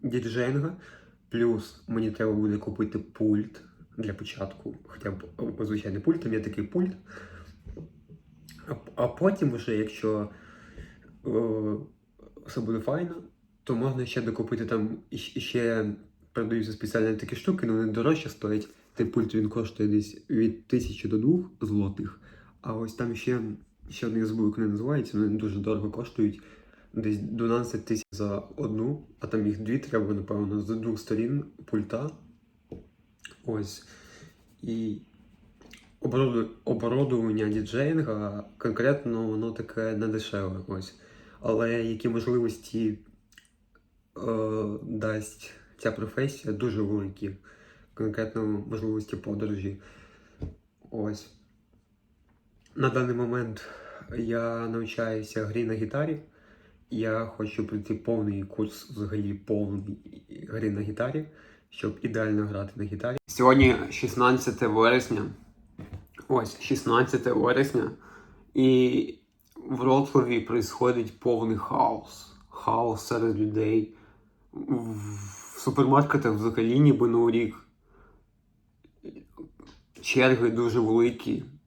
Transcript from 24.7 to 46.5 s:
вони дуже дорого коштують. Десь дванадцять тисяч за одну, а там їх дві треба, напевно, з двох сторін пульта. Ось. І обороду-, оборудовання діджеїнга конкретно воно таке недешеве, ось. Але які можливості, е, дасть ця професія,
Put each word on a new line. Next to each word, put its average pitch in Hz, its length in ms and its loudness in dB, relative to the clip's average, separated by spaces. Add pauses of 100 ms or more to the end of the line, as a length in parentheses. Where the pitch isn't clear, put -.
вони 107 200 2
дуже 104 220 -2
дорого 107 320 -2
коштують. 107 500 -2 (520)
Десь 110 240 0
дванадцять 113 680 -2
тисяч 107 260 -2
за 101 260 -2
одну, 117 720 -4 (120)
а - 80 -10
там 107 200 0
їх 101 120 0
дві 113 200 0
треба, 107 340 0
напевно, 101 480 -2
з 101 140 -4
двох 110 240 -4
сторін 120 460 -2 (200)
пульта. 113 440 -2 (1400)
Ось. 107 420 -6 (760)
І 113 400 -4 (1000)
обороду-, 123 480 2 (160)
оборудовання 117 840 2
діджеїнга 107 1080 -2
конкретно 117 720 2
воно 110 240 -2
таке 110 460 -4
недешеве, 104 720 -2
ось. 95 320 -8 (400)
Але 117 440 2
які 113 260 -2
можливості, 113 880 0 (1200)
е, 110 480 0 (180)
дасть 107 680 -4 (260)
ця 113 140 -2
професія, 113 640 -4